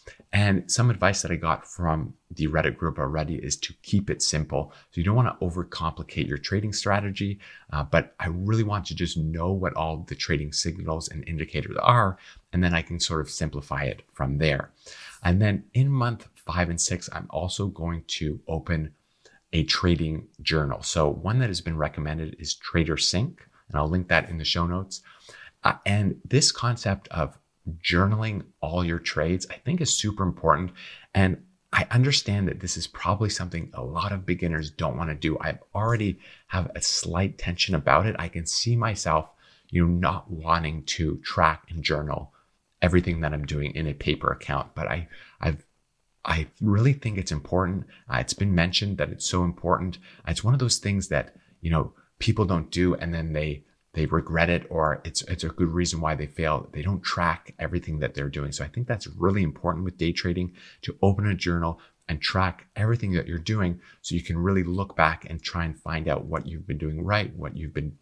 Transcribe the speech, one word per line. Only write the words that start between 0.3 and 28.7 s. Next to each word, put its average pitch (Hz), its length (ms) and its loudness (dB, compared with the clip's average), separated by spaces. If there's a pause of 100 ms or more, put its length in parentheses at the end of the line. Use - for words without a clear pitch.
And 101 400 2
some 120 180 4
advice 98 320 2
that - 100 -4
I 85 40 2
got 80 320 -2
from 80 460 -2 (180)
the 78 160 0
Reddit 78 300 2
group 82 200 -2
already 76 380 -2
is 69 220 -4
to - 160 -8 (100)
keep - 260 0
it - 120 -4
simple. 73 500 -2 (200)
So 85 100 -2
you - 20 0
don't 101 120 4
wanna 117 260 2
overcomplicate 82 840 -4
your 71 100 -2
trading 101 360 -2
strategy, 101 640 -2 (340)
uh, 73 100 0
but - 360 2
I - 80 -2
really 98 360 0
want 104 220 -2
to 76 100 -8
just 87 220 -4
know 82 340 0
what 92 240 -2
all 80 220 -2
the - 180 -10
trading 73 360 -2
signals 82 580 -4
and 78 180 -10
indicators 78 500 -6
are, 95 400 4 (360)
and 90 100 4
then 87 100 4
I 82 80 2
can 85 180 -8
sort 80 220 -2
of 73 80 -6
simplify 71 540 -4
it 62 180 -4 (120)
from 69 240 -2
there. 73 340 0 (520)
And 90 180 6
then 101 320 2
in 135 160 6
month 120 460 0
five 87 340 -2
and 85 120 -2
six, - 300 -2
I'm 85 180 -10
also 92 380 -2
going 82 360 -4 (160)
to 76 280 -2
open 80 440 -2 (640)
a 80 100 4
trading 80 640 2 (140)
journal. 76 400 0
So 78 280 2
one 98 300 0
that 120 100 2
has 85 120 -4
been 82 160 -4
recommended 76 600 -4
is - 160 -6
Trader 80 420 2
Sync, - 500 0 (200)
and 73 100 -2
I'll 76 120 2
link 90 180 2
that 82 220 4
in 85 100 -6
the 78 60 -6
show 85 200 2
notes. 92 360 -4 (640)
Uh, 98 100 4 (120)
and 101 400 2
this - 260 4
concept 117 580 -2
of 76 280 -2 (460)
journaling 104 580 2 (200)
all 85 220 0